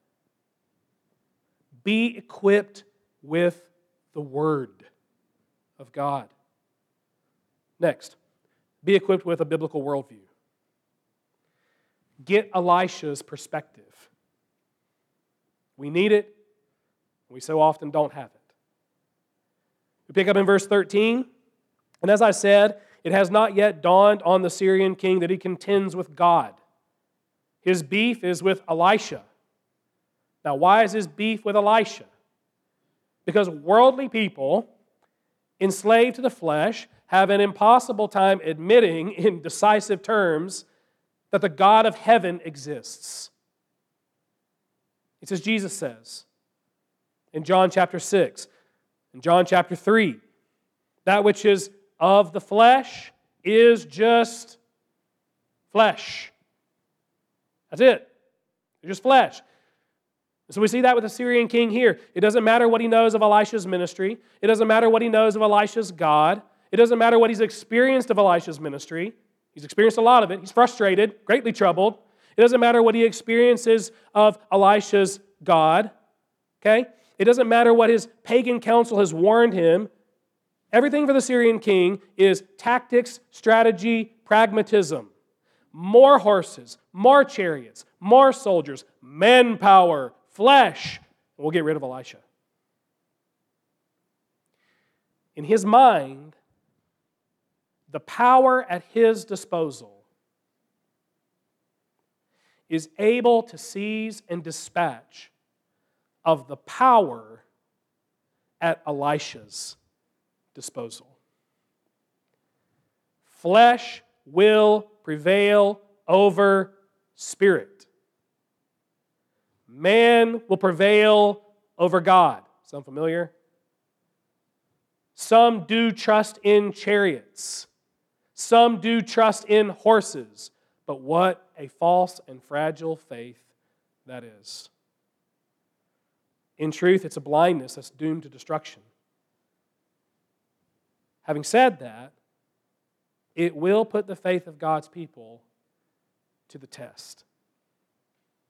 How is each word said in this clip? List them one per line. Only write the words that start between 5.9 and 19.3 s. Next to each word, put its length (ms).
God. 380
Next, 360
be 120
equipped 300
with 160
a 40
biblical 380
worldview. 340
Get 300
Elisha's 680
perspective. 600
We 140
need 220
it. 220
We 100
so 200
often 320
don't 220
have 120
it. 280